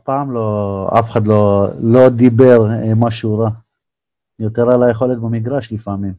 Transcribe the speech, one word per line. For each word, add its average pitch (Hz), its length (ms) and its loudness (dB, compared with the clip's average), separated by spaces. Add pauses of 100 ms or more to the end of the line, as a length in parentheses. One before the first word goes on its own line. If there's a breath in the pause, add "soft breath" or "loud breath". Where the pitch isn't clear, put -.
פעם 139 300 -6
לא, 104 560 -4 (100)
אף 113 120 -2
אחד 107 160 -2
לא, 101 420 2 (120)
לא 123 280 4
דיבר, 120 600 4
אה, 113 260 -2
משהו 113 420 -2
רע. 110 120 -2 (880)
יותר 113 320 -2
על 123 120 2
היכולת 123 360 -2
במגרש 117 540 -6
לפעמים. 98 460 -8